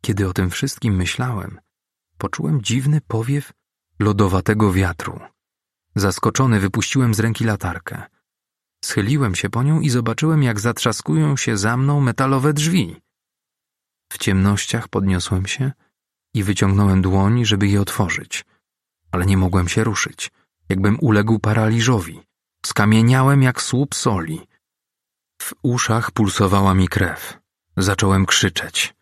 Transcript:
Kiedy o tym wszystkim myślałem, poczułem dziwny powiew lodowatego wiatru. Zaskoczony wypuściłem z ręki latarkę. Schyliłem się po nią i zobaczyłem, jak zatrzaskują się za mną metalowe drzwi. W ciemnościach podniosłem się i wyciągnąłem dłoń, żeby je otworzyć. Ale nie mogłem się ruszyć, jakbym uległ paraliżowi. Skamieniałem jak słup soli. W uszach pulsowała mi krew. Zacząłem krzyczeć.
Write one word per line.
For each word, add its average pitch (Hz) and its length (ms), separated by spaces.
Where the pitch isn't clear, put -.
Kiedy 101 260
o 90 60
tym 92 160
wszystkim 113 460
myślałem, 92 640
poczułem 151 440
dziwny 135 400
powiew 123 520
lodowatego 101 760
wiatru. 92 460
Zaskoczony 107 640
wypuściłem 110 540
z 101 60
ręki 113 240
latarkę. - 600
Schyliłem 110 500
się 98 140
po 117 140
nią 156 160
i 151 100
zobaczyłem, 123 540
jak 113 160
zatrzaskują 151 760
się 113 200
za 110 200
mną 143 240
metalowe 135 520
drzwi. 151 480
W - 60
ciemnościach 101 680
podniosłem 95 600
się 135 240
i 104 100
wyciągnąłem 98 580
dłoń, 98 440
żeby 101 220
je 101 140
otworzyć. - 640
Ale 87 140
nie 98 120
mogłem 90 300
się 110 160
ruszyć, - 480
jakbym 98 320
uległ 110 380
paraliżowi. 110 840
Skamieniałem 127 760
jak 127 180
słup 135 340
soli. 82 520
W - 200
uszach 120 500
pulsowała 98 640
mi 92 140
krew. - 520
Zacząłem 95 480
krzyczeć. - 760